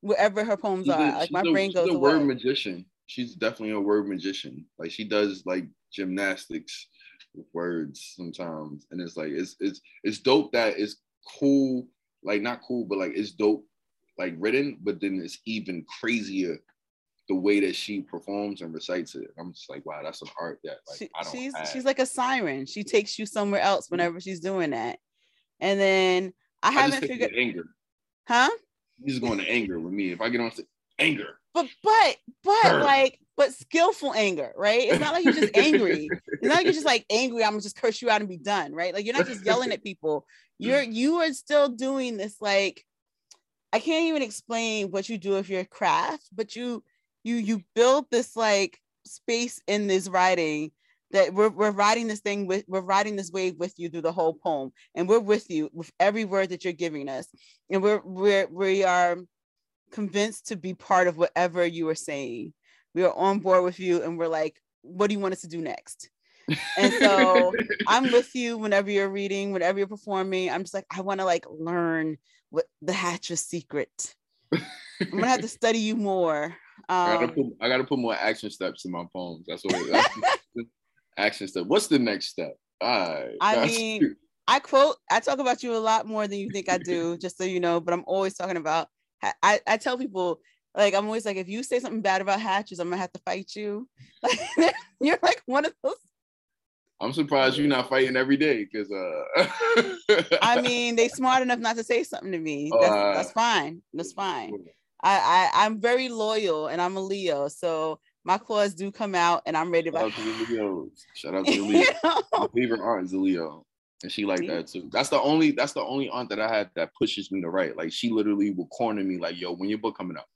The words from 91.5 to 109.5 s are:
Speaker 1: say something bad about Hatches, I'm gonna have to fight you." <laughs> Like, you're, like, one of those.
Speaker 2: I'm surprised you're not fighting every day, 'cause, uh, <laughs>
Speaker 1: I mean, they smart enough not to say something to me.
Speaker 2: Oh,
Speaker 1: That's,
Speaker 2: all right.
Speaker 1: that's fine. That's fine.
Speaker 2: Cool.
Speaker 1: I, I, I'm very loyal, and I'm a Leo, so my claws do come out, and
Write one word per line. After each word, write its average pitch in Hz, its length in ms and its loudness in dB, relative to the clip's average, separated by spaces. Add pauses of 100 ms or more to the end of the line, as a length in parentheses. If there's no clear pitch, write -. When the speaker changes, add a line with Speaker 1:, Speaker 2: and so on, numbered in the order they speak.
Speaker 1:
say 247 160 0
something 226 220 -6
bad 190 200 2
about 196 180 0
Hatches, 202 400 -4
I'm 175 100 -4
gonna 180 120 -2
have 180 120 -6
to - 120 -16
fight 185 300 -6
you." 208 320 -8 (360)
<laughs> - 60 0 (280)
Like, 349 180 4 (260)
you're, 302 220 4
like, 359 220 4
one 277 200 2
of 330 80 -4 (100)
those. - 120 -2 (1080)
Speaker 2:
I'm 117 120 -4
surprised 139 440 4
you're 147 100 2
not 131 220 2
fighting 131 280 4
every 131 200 4
day, 135 280 2
'cause, 101 260 -6
uh, 92 540 0 (920)
<laughs> - 40 2
Speaker 1:
I 240 200 4
mean, 240 360 0
they 233 100 4
smart 254 340 2
enough 247 180 0
not 226 180 -2
to 226 60 -6
say 240 200 0
something - 300 -8
to 175 60 -4
me. 151 340 -4
Speaker 2:
Oh, - 60 4
Speaker 1:
That's, 220 160 6
Speaker 2:
all 202 100 2
right. - 100 4
Speaker 1:
that's - 160 -2
fine. 220 500 0 (120)
That's 165 200 -8
fine. 165 380 -6
Speaker 2:
Cool. 95 140 -12 (360)
Speaker 1:
I, 185 520 4
I, 196 120 6
I'm 220 140 -2
very 247 300 2
loyal, 214 580 -2
and 160 140 -2
I'm 185 160 -2
a 190 40 -4
Leo, 185 460 -2
so 156 520 -4 (260)
my 185 120 2
claws 208 360 0
do 196 180 -8
come 202 240 -4
out, 175 300 4
and 160 100 -2